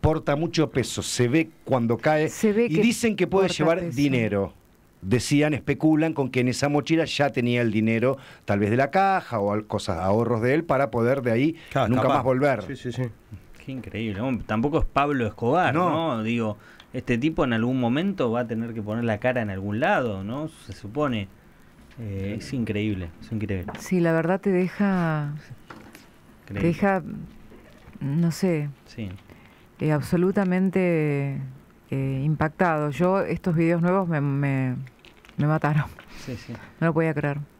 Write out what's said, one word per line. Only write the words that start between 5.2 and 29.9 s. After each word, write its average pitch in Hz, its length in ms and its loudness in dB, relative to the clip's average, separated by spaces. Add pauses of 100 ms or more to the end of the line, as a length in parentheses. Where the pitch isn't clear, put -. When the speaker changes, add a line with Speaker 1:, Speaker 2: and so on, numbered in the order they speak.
Speaker 1:
especulan 156 580 2
con 139 180 -2
que 131 120 0
en 123 80 2
esa 143 180 0
mochila 147 380 2
ya 143 240 0
tenía 120 320 0
el 117 100 2
dinero, 113 460 2 (260)
tal 101 160 0
vez 101 100 2
de 113 60 2
la 139 160 2
caja 190 480 0
o 101 140 0
al-, 107 120 -4
cosas, 95 340 -4
ahorros 110 420 2
de 127 140 2
él, 165 100 0
para 139 260 0
poder 123 300 0
de 120 100 0
ahí 139 240 2 (160)
Speaker 3:
Claro, 127 160 0
Speaker 1:
nunca 127 140 2
Speaker 3:
escapar. 135 160 2
Speaker 1:
más 123 80 0
volver. 127 380 2
Speaker 3:
Sí, 131 120 -10
sí, 123 160 -8
sí. 127 120 -4 (600)
Speaker 4:
Qué 139 60 -12
increíble. 110 480 -6
Hombre, 123 260 -4
tampoco 143 340 0
es 147 60 2
Pablo 139 400 0
Escobar, 131 480 0
Speaker 1:
No. 160 440 0
Speaker 4:
¿no? 110 60 -4
Digo, 110 340 -2 (340)
este 123 260 -4
tipo 160 280 0
en 123 80 0
algún 123 260 0
momento 139 500 0
va 120 120 0
a 120 60 -4
tener 113 260 -6
que 110 80 -6
poner 110 240 -4
la 107 140 0
cara 127 220 0
en 104 100 -4
algún 98 280 -4
lado, 131 460 0
¿no? 143 240 -6
Se - 240 -18
supone. 110 560 -4 (680)
Eh, 98 420 -6
es - 120 -12
increíble, 104 560 -2 (140)
es - 100 -14
increíble. 101 480 -4
Speaker 2:
Sí, 180 220 0
la 170 100 2
verdad 165 300 0
te 202 80 -2
deja, 180 840 0 (1120)
te - 100 -12
Speaker 4:
Increíble. 165 120 2
Speaker 2:
deja, 185 360 2 (1000)
no 160 300 0
sé, 156 360 0 (200)
Speaker 4:
Sí. 107 220 -10 (720)
Speaker 2:
eh, 156 120 0 (560)